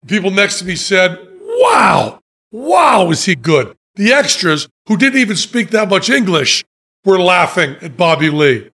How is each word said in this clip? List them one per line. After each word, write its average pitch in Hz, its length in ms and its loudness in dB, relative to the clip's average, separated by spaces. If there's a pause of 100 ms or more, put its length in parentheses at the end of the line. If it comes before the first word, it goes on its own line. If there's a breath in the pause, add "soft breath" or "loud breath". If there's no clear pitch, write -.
People 190 240 0
next 196 300 0
to 175 40 -14
me 180 120 -6
said, 185 420 0 (240)
"Wow, 247 800 0 (320)
wow, 262 580 2
is 160 140 -2
he 185 100 -2
good?" 135 420 -2 (200)
The 208 160 2
extras, 175 560 0 (180)
who 214 100 0
didn't 262 240 0
even 214 160 -2
speak 220 340 -4
that 214 180 0
much 190 200 0
English, 185 560 0 (400)
were 190 160 4
laughing 175 640 0
at 147 140 -14
Bobby 160 340 2
Lee. 143 460 0